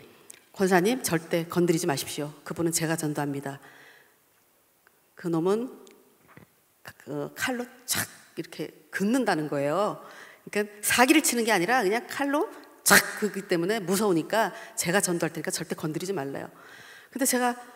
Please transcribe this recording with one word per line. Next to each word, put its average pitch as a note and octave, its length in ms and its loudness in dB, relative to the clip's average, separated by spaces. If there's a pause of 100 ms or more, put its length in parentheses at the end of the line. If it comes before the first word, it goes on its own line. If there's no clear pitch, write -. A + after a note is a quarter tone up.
(540)
"권사님, G3 500 4
절대 E3 440 -2
건드리지 F3 380 2
마십시오. D3 460 -4 (120)
그분은 E3+ 280 -2
제가 D#3+ 240 0
전도합니다." C#3+ 640 -4 (1500)
그 - 140 -10
놈은 F#3+ 420 0 (1400)
그 D3 300 -6
칼로 B3 300 -4 (200)
착 - 220 -2 (300)
이렇게 - 540 -12
긋는다는 G3+ 580 0
거예요. D3+ 520 0 (480)
그러니까 G#3 320 -4
사기를 C#4+ 400 6
치는 A#3+ 220 0
게 A3+ 80 0
아니라 G#3+ 320 4
그냥 A3+ 260 0
칼로 C#4+ 400 -2 (340)
착 - 360 4
긋기 G3 300 -4
때문에 F#3 320 0
무서우니까 F#3+ 720 2 (240)
"제가 F3 240 2
전도할 E3+ 320 0
테니까 E3 180 -6
절대 E3+ 240 -4
건드리지 E3 380 -4
말래요." C#3+ 360 -6 (640)
근데 B3+ 140 -2
제가 B3 300 2 (200)